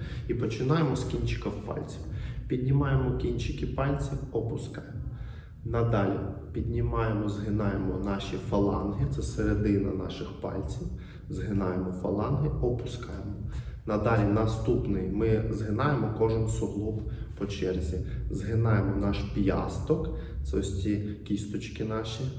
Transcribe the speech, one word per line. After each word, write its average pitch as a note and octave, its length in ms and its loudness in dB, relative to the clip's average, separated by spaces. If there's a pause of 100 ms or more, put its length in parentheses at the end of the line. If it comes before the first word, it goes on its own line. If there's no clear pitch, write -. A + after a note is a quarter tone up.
(280)
І A#2+ 60 0
починаємо C3 600 2
з - 80 -2
кінчиків A2+ 480 -2 (140)
пальців. - 340 -6 (480)
Піднімаємо C3 680 2
кінчики - 500 -2
пальців, C3+ 520 0 (140)
опускаємо. - 680 -4 (640)
Надалі A2+ 540 2 (340)
піднімаємо, A2+ 760 0
згинаємо G2+ 760 0
наші G2 320 -2 (140)
фаланги, G2+ 640 2
це - 80 -2
середина G#2 680 4
наших - 360 -4 (120)
пальців. - 460 -4 (440)
Згинаємо F#2+ 600 0
фаланги, G#2+ 560 0
опускаємо. - 840 -2 (540)
Надалі G#2+ 460 4
наступний: G#2 800 2
ми G#2+ 400 4
згинаємо A2 680 2
кожен A2 300 4
суглоб G#2 540 -2 (360)
по G2+ 80 -2
черзі. F#2 520 0 (320)
Згинаємо G2+ 680 2
наш G2+ 220 2
п'ясток, - 880 2 (360)
це - 120 -2
ось G2+ 260 0
ці G#2 160 2 (260)
кісточки - 600 -4
наші. A2 400 -2 (140)